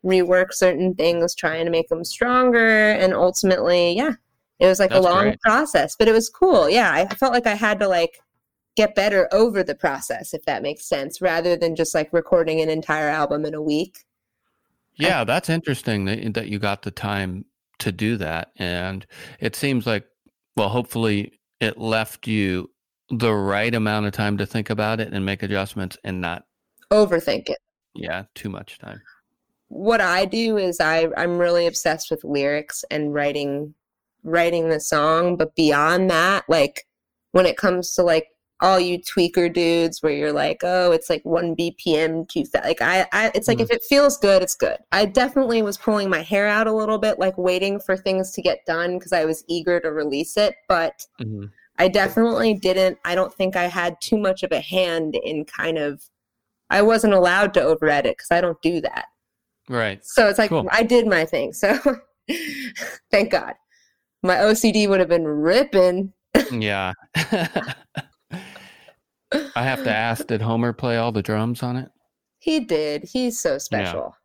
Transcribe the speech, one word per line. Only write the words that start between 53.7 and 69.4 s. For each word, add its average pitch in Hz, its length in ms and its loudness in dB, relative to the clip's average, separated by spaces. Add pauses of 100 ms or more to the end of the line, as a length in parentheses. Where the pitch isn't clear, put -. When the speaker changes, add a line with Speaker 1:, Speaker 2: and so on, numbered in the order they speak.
Speaker 1:
too 220 160 0
much 190 240 -2
of 175 100 -4
a 151 80 -2
hand 165 560 -2
in 147 300 -6
kind 160 320 -6
of, 147 260 -6 (640)
I 202 120 4
wasn't 220 320 4
allowed 190 400 4
to 170 80 4
over 156 260 2
edit 143 300 0
'cause - 120 -18
I 175 120 0
don't 170 200 -4
do 165 200 0
that. - 240 -8 (640)
Speaker 2:
Right. 113 360 -4
Speaker 1:
So - 240 4
it's 196 100 0
like, 214 120 0
Speaker 2:
Cool. 165 200 0
Speaker 1:
I 226 140 4
did 233 240 4
my 170 160 2
thing. 151 280 -4
So 214 260 0 (500)
<laughs> 285 840 -10
thank 208 220 2
God. 151 220 -4 (680)
My 185 180 2
O 214 140 4
C 220 160 2
D 208 160 2
would 196 140 2
have 170 80 2
been 170 180 2
ripping. 180 840 2 (220)
<laughs> - 180 2
Speaker 2:
Yeah. 101 400 -2 (220)
<laughs> 160 580 -4 (1800)